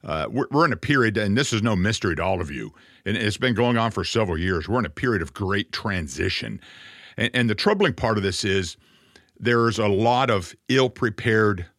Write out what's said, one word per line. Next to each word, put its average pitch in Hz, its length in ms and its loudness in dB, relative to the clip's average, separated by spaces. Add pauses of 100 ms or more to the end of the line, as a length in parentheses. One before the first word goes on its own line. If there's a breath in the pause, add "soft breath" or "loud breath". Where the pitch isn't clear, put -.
Uh, 78 260 -4
we're, 135 220 -2
we're 151 120 6
in 143 80 2
a 98 40 -2
period, 117 400 2
and 104 200 2
this 135 160 0
is 107 120 0
no 113 100 2
mystery 95 400 0
to 82 80 -4
all 92 180 0
of 78 80 -4
you, 60 240 -10 (320 loud breath)
and 104 120 -2
it's 107 220 -2
been 127 160 0
going 120 220 2
on 113 140 0
for - 140 -4
several 92 340 0
years. 87 300 -2
We're 117 100 0
in 110 80 -2
a - 40 -6
period 117 300 -2
of 80 140 -8
great 101 380 -4
transition. 92 880 -6 (560 loud breath)
And, 117 180 -2
and 120 160 2
the 104 60 0
troubling 202 360 2
part 113 240 0
of 101 60 0
this 95 220 -2
is 95 320 -2 (640 soft breath)
there's 117 400 2
a 107 80 2
lot 120 420 2
of 95 240 -2 (140)
ill-prepared 110 1000 2 (120)